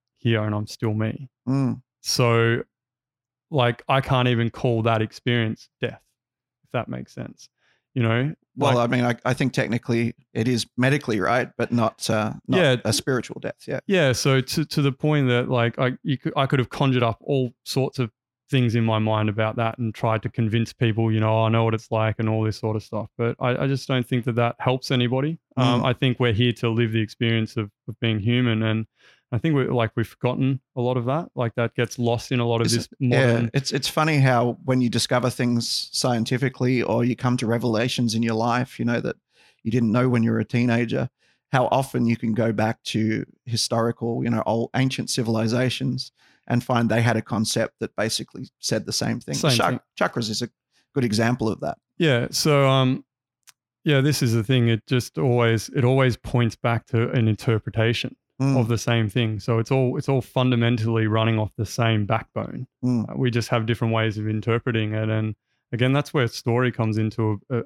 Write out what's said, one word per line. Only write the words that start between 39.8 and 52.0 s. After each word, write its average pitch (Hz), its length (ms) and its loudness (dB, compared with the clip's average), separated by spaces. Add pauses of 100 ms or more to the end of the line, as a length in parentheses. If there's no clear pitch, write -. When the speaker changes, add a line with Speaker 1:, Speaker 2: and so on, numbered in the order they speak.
Speaker 2:
know 127 160 2
when 120 140 2
you 113 80 2
were 110 80 0
a 107 80 -2
teenager, 120 640 0 (420)
how 127 140 2
often 131 400 0
you 117 100 2
can 113 160 -4
go 113 200 0
back 110 320 -2
to 110 420 -2 (180)
historical, 117 800 -2
you 120 60 -2
know, 113 160 -2
old 113 280 -2
ancient 131 360 -2
civilizations 123 1000 -2 (360)
and 120 180 0
find 117 240 2
they 113 140 2
had 117 160 2
a - 20 0
concept - 600 -2
that - 160 -6
basically - 520 -6 (120)
said - 260 -4
the 117 80 -8
same 113 260 -4
thing. - 140 -10
Speaker 1:
Same 143 160 0
Speaker 2:
Chak-, 113 180 2
Speaker 1:
thing. 123 120 -2 (200)
Speaker 2:
chakras - 300 -2
is 190 100 -4
a - 80 -6 (460)
good 135 100 0
example 113 460 2
of - 100 -6
that. 76 160 -6 (220)
Speaker 1:
Yeah. 131 320 2